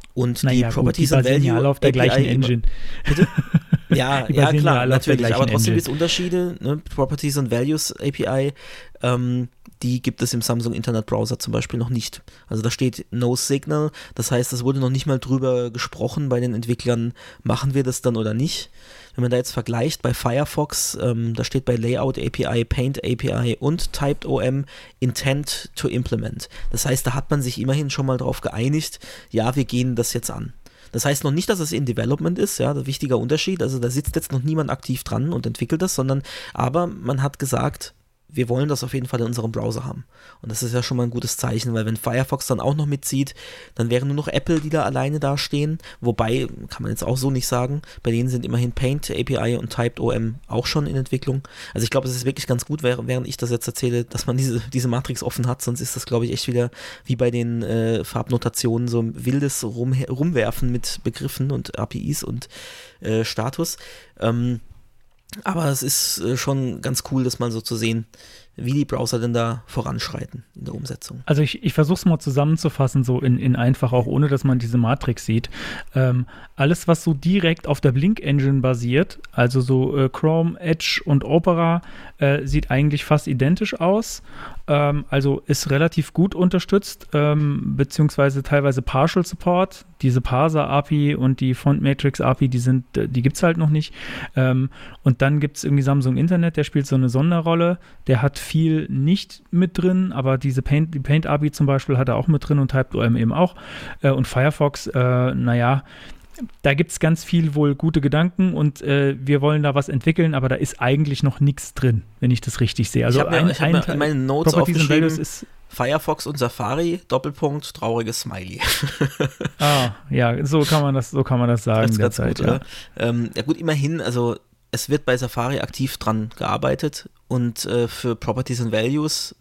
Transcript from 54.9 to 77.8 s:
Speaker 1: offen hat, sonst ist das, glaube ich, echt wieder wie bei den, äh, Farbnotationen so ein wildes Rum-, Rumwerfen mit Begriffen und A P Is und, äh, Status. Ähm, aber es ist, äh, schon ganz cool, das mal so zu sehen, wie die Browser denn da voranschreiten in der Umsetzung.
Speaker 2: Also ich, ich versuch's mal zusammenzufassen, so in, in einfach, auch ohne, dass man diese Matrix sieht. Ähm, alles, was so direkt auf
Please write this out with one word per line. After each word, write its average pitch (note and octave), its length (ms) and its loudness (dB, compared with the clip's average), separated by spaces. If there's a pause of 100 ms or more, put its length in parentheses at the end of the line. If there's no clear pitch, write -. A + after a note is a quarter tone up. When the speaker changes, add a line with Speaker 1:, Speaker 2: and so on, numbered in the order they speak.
Speaker 1:
offen - 240 -2
hat, B2 160 -2
sonst B2 180 -4
ist - 160 -6
das, A#2 80 -8
glaube A#2 220 0
ich, A#2 60 -4
echt - 160 -4
wieder A#2+ 220 0 (360)
wie B2+ 100 0
bei B2 140 2
den, A#2 320 -2
äh, A2+ 420 0
Farbnotationen A#2 840 -2
so A#2 120 0
ein A2+ 240 -4
wildes C#3 400 -2
Rum-, B2 420 -2
Rumwerfen B2+ 640 0
mit - 320 -4
Begriffen C3+ 480 -4
und B2 280 -6
A G#2+ 80 -2
P - 120 -8
Is - 240 -4
und, - 280 -8 (500)
äh, A2 240 0
Status. C3 540 -4 (420)
Ähm, A#2+ 400 0 (840)
aber E3+ 220 -2
es C3+ 160 0
ist, - 400 -2
äh, A#2+ 160 -2
schon C3+ 420 -2
ganz C3 300 -4
cool, C3 120 0
das B2 160 -2
mal A#2+ 120 -2
so A2 100 -4
zu A#2 160 -6
sehen, A2+ 300 -2 (500)
wie B2 160 -4
die C#3+ 140 0
Browser B2 340 -2
denn A#2 140 -2
da A#2 320 0
voranschreiten - 760 -8 (140)
in - 80 -14
der - 100 -10
Umsetzung. - 520 -12
Speaker 2:
Also D3+ 160 2
ich, - 200 -2
ich E3+ 120 0
versuch's D#3 320 4
mal E3 120 4
zusammenzufassen, C#3+ 840 2
so B2+ 160 2
in, B2 180 4
in B2 160 4
einfach, A#2+ 380 2
auch B2 140 4
ohne, D3 200 2
dass C#3 160 2
man B2+ 160 4
diese A#2+ 200 0
Matrix A#2 480 0
sieht. A2+ 220 0 (460)
Ähm, B2+ 320 2 (300)
alles, D3+ 320 2
was E3 160 4
so E3 100 4
direkt E3 540 2
auf C#3+ 120 2